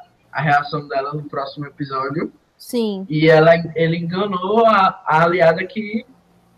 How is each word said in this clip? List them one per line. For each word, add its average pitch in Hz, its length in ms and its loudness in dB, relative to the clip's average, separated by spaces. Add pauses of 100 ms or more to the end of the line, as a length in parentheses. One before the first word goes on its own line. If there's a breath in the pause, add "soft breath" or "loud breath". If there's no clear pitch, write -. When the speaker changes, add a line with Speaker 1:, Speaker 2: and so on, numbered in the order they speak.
(320)
Speaker 1:
a 127 100 -8
reação 143 460 -2
dela 139 240 -4
no 151 120 -8
próximo 143 420 -10
episódio. 139 640 -6 (260)
Speaker 2:
Sim. 208 500 -6
Speaker 1:
E 156 200 2
ela, 160 240 8 (240)
ele 165 220 0
enganou 190 680 -2
a, 190 400 2
a 156 180 2
aliada 175 420 2
que 208 380 -8 (540)